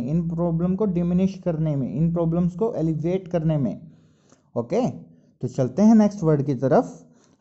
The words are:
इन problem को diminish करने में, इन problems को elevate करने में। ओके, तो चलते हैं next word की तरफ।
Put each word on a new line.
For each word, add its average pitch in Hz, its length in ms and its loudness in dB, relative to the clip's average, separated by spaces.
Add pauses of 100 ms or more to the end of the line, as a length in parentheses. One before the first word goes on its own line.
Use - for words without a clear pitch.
इन 165 240 -2
problem 170 460 0
को 214 100 -2
diminish 180 500 0 (100)
करने 156 300 -2
में, 127 180 -4
इन 165 200 0
problems 170 420 0
को 220 180 -2
elevate 165 540 -2
करने 160 300 0
में। - 340 -4 (640)
ओके, 151 320 -2
तो - 600 -12
चलते 131 340 -2
हैं 220 140 8
next 208 280 4
word 151 220 2
की 143 100 -2
तरफ। 139 500 0 (360)